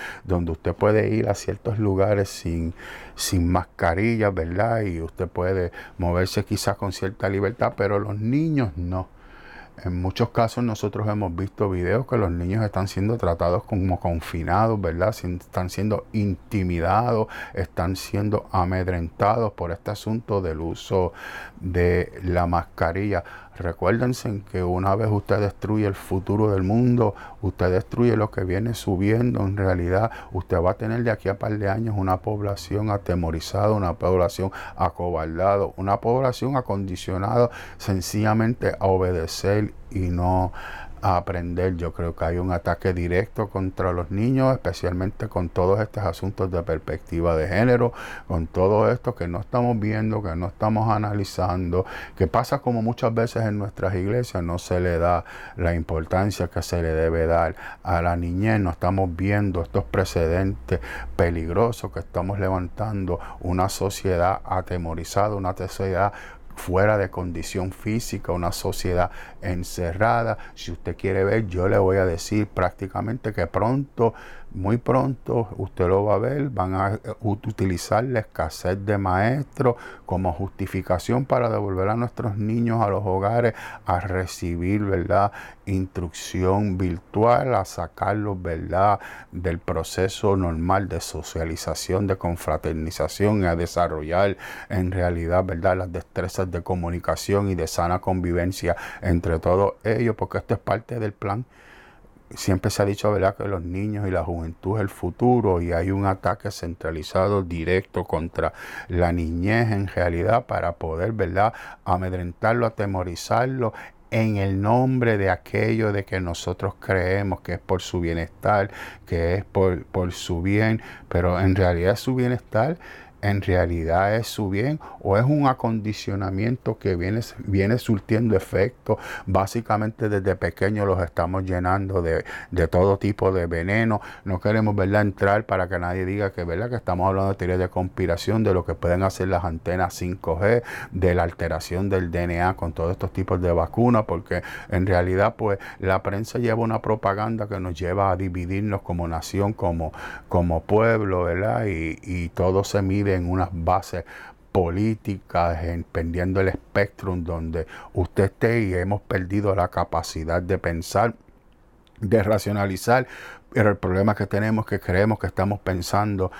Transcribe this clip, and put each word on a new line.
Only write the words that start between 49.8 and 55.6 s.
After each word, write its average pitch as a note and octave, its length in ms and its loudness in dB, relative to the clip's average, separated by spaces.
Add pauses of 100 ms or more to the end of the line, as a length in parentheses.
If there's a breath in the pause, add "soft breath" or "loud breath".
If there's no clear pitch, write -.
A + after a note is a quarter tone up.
que E2+ 120 -4
no G2+ 120 -2
estamos G#2+ 420 0
analizando, G2+ 960 0 (320 loud breath)
que F#2+ 80 4
pasa C3 340 2
como A#2+ 220 0
muchas A2+ 320 0
veces A#2 320 0
en G#2 140 -2
nuestras G2 340 -4
iglesias, G2+ 480 -2
no E2+ 160 -2
se F2+ 220 0
le F2 180 2
da E2+ 280 2 (320 loud breath)
la E2+ 180 2